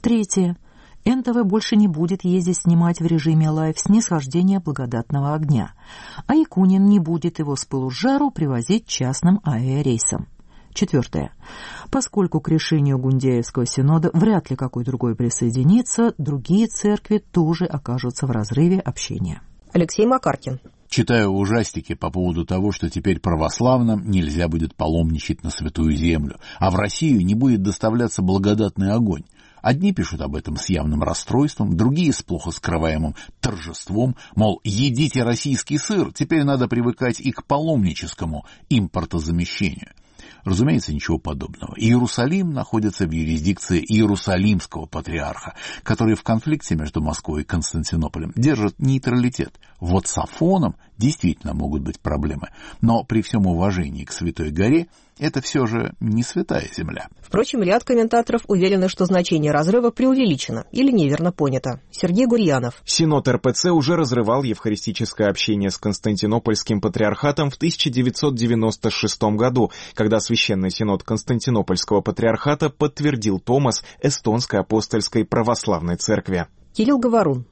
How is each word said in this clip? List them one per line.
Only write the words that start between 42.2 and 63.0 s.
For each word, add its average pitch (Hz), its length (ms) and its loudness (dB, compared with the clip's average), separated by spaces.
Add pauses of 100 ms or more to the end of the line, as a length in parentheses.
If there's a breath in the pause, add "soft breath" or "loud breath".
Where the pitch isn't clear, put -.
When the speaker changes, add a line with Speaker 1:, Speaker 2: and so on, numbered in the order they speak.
Speaker 3:
находится 107 560 -2
в 78 40 -4
юрисдикции 80 680 0
Иерусалимского 101 1080 0
патриарха, 76 720 -8 (260 loud breath)
который 113 320 2
в 101 80 -2
конфликте 117 540 -2
между 76 260 -2
Москвой 76 400 -4
и - 40 -4
Константинополем 80 880 -4
держит 117 420 0
нейтралитет. 123 840 0 (200 soft breath)
Вот 90 260 0
с - 140 -6
Афоном 160 560 0 (240 soft breath)
действительно 90 560 0
могут 73 260 -4
быть - 180 -8
проблемы. 73 500 -4 (300 loud breath)
Но 117 240 2
при 110 200 0
всём 101 240 0
уважении 85 580 0
к - 60 -16
Святой 80 400 -4
Горе, 123 360 2 (300 soft breath)
это 147 240 -4
всё 131 240 0
же 113 340 -2
не 113 240 0
святая - 500 -4
земля. - 340 -8 (140)
Speaker 2:
Впрочем, 233 400 -2
ряд 202 220 2
комментаторов 233 640 0
уверены, 185 420 2
что 185 160 -2
значение 175 460 2
разрыва 190 380 2
преувеличено 240 840 0
или 269 200 2
неверно 165 400 2
понято. 131 500 -2 (100)
Сергей 190 360 0
Гурьянов. 151 580 0
Speaker 4:
Синод 151 420 2